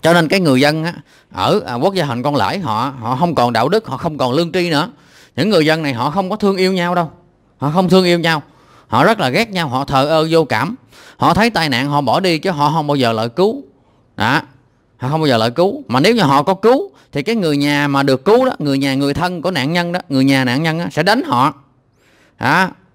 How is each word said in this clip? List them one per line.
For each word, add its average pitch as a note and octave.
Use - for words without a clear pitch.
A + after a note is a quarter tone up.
Cho E3
nên E3+
cái G3
người C3+
dân D#3
á, E3+
ở, A#2+
à, A#2+
quốc E3+
gia F3
Hành B2
Con C#3+
Lãi A2
họ, A2+
họ A#2+
không E3+
còn B2
đạo A#2
đức, G#3+
họ C3+
không D3+
còn B2
lương E3
tri F3
nữa. D#3+
Những G3
người D#3+
dân D#3+
này C#3
họ B2
không F#3
có G#3+
thương G3+
yêu F#3
nhau F3
đâu. F3
Họ C#3+
không F3+
thương F#3
yêu F3
nhau. D#3+
Họ B2+
rất G#3+
là C#3
ghét G#3+
nhau, E3+
họ C3
thờ C#3
ơ D#3+
vô D#3+
cảm. C3+
Họ D3+
thấy A3
tai E3
nạn C3
họ D3
bỏ C3+
đi F3
chứ -
họ D3
không D#3
bao C#3+
giờ A#2
lại A2+
cứu. A3
Đó. B2+
Họ B2+
không D#3
bao D#3
giờ B2+
lại A2
cứu. G3
Mà B2
nếu G#3+
như A3
họ C#3
có F#3+
cứu B3+
thì C#3+
cái A#3
người D#3
nhà C#3+
mà C#3
được C3
cứu B3
đó, B3+
người C#3
nhà, C#3
người C#3
thân F3+
của F#3
nạn D3+
nhân F3
đó, F3+
người C3+
nhà C3+
nạn B2+
nhân E3
á, E3+
sẽ D#3
đánh A3
họ. D3+
Đó. E3